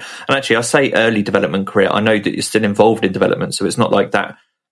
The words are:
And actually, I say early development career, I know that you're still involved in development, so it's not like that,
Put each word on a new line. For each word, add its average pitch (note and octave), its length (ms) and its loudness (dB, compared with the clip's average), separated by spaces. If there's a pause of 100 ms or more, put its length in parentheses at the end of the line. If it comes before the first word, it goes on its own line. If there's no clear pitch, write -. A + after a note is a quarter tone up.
(300)
And C3+ 80 2
actually, C3+ 180 0
I A#2 60 2
say C#3 320 0
early A2 300 2
development G2 440 -2
career, F#2+ 240 2
I G2+ 80 0
know A2 180 2
that G2+ 160 -2
you're - 80 -4
still A2 220 -2
involved G#2 400 2
in F#2+ 80 0
development, F#2+ 440 -2
so G2 100 -4
it's - 120 -2
not A2 140 0
like G2+ 200 0
that, - 260 -4 (340)